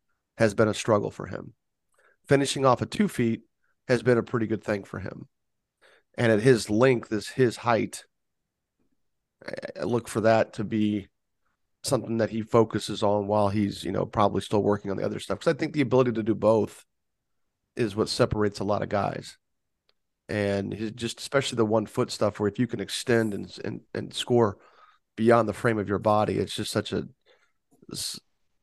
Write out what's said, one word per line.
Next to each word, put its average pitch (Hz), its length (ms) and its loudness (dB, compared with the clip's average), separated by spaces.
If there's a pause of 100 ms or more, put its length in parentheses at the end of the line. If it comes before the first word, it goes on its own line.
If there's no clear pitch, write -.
(380)
has 107 160 4
been 110 140 4
a 101 60 -2
struggle 104 360 0
for 98 160 -12
him. - 260 -12 (760)
Finishing 139 360 2
off 123 160 6
a 110 60 -2
two 208 220 -2
feet 117 340 -2 (460)
has 120 140 2
been 123 140 4
a 113 60 2
pretty 113 240 -2
good 110 180 -4
thing 104 200 -4
for - 160 -12
him. - 280 -12 (880)
And 117 160 4
at 104 80 4
his 113 300 4
length, 120 420 2
is 104 160 -4
his 123 300 0
height, 113 460 2 (1400)
I, - 340 -12
I - 40 -4
look 117 240 -2
for 110 140 -2
that 110 320 4
to 110 100 -6
be 104 440 -2 (720)
something 117 360 -2
that 107 120 0
he 110 100 -4
focuses 110 640 0
on 104 240 2
while 104 240 2
he's, 101 340 -2
you 92 80 -6
know, 98 140 -2
probably 101 340 2
still 104 220 0
working 101 280 0
on 98 60 -4
the 101 80 -4
other 104 140 -4
stuff. 98 220 -8
'Cause 165 140 0
I 135 40 -8
think 156 160 -6
the 147 80 0
ability 123 300 2
to 110 100 -4
do 107 120 0
both 104 520 0 (880)
is 110 180 -2
what 107 140 0
separates 107 520 0
a 101 40 -6
lot 101 180 -2
of 95 60 -6
guys. - 480 -4 (920)
And 101 440 -2
he's 107 200 -8
just, 117 260 -8
especially - 380 -2
the 117 80 4
one 107 220 0
foot - 260 -4
stuff, 104 260 -2
where 104 100 0
if 98 80 -4
you 123 120 0
can 113 100 -8
extend 110 560 -2
and, 95 300 -12
and, 104 160 -8 (160)
and - 180 -8
score 117 440 2 (580)
beyond 113 320 4
the 101 40 -4
frame 113 240 0
of 101 120 -2
your 101 100 0
body, 104 400 2
it's 95 160 -4
just - 160 -6
such - 220 -4
a, - 160 -4 (840)
s-, - 280 -10 (420)